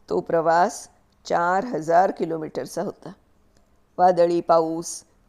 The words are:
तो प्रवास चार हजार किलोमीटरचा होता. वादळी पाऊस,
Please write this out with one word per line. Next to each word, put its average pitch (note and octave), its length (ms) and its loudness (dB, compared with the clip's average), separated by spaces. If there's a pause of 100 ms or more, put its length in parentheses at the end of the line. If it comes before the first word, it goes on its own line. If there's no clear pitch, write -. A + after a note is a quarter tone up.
(100)
तो F3+ 100 0
प्रवास E3 680 0 (360)
चार F3+ 400 0
हजार F3 460 2
किलोमीटरचा D#3+ 720 -8
होता. - 300 -12 (840)
वादळी F3 420 4
पाऊस, E3 640 0 (240)